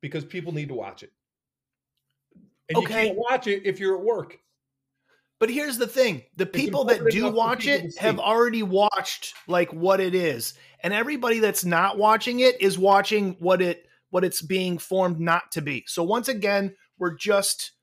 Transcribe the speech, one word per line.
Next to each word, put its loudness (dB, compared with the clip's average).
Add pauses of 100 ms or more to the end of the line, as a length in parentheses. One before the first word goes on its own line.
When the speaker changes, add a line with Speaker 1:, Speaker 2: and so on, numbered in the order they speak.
Speaker 1:
Because -8
people -10
need -6
to -10
watch -10
it. -20 (1600)
And 2
Speaker 2:
Okay. -2
Speaker 1:
you 0
can't -4
watch -4
it -4
if -4
you're -2
at -8
work. -4 (1000)
Speaker 2:
But 2
here's -4
the 0
thing. 0 (140)
The 0
Speaker 1:
It's -10
Speaker 2:
people 0
that 4
Speaker 1:
important 2
Speaker 2:
do 2
Speaker 1:
enough 0
for 2
Speaker 2:
watch 2
Speaker 1:
people 0
Speaker 2:
it -12
Speaker 1:
to -16
Speaker 2:
have 2
Speaker 1:
see. -6
Speaker 2:
already 2
watched, 0 (140)
like, 2
what 2
it 0
is. -2 (280)
And -2
everybody 0
that's 2
not 2
watching 2
it 4
is 2
watching 4
what 2
it, -2 (240)
what 2
it's -2
being -2
formed 0
not 0
to -4
be. -6
So -4
once -2
again, -2 (240)
we're -4
just -2 (120)